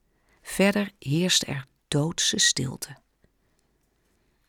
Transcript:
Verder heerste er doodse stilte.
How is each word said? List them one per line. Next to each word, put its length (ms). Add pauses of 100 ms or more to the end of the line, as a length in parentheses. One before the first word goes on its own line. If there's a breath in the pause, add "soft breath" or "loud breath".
(420)
Verder 580
heerste 460
er 200 (220)
doodse 500
stilte. 600 (1500)